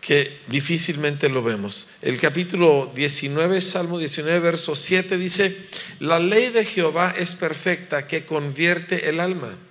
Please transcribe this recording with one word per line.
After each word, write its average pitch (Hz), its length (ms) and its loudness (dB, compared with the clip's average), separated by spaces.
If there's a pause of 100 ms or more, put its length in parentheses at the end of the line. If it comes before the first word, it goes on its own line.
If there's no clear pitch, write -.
que 143 460 0
difícilmente 147 800 0
lo 131 140 0
vemos. 104 460 -4 (120)
El - 180 -2
capítulo 160 760 2
diecinueve, 147 680 0
Salmo 175 380 0
diecinueve, 160 420 0
verso 170 340 0
siete 185 440 0
dice, 185 360 4 (440)
"La 156 200 2
ley 208 300 4
de 226 160 2
Jehová 175 540 0
es 175 160 -2
perfecta, 156 720 -2
que 160 180 -4
convierte 156 880 -2
el 160 100 -2
alma. 170 340 -4 (160)